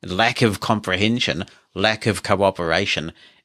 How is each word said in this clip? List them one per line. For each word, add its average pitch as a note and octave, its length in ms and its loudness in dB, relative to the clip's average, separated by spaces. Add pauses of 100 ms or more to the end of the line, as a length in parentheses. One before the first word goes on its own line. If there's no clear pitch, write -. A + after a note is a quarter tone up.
lack G2 380 0
of A2 180 2
comprehension, G#2 840 0 (280)
lack G#2+ 320 0
of G2+ 160 0
cooperation. F#2 920 0 (320)